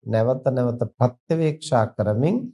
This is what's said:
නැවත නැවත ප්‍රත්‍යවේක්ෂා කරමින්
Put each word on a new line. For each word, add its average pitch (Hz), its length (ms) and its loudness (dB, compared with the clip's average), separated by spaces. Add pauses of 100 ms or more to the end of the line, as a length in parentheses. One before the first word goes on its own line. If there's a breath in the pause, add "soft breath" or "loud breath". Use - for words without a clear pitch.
නැවත 113 420 0
නැවත 123 360 0 (100)
ප්‍රත්‍යවේක්ෂා 147 960 0
කරමින් 113 480 0 (180)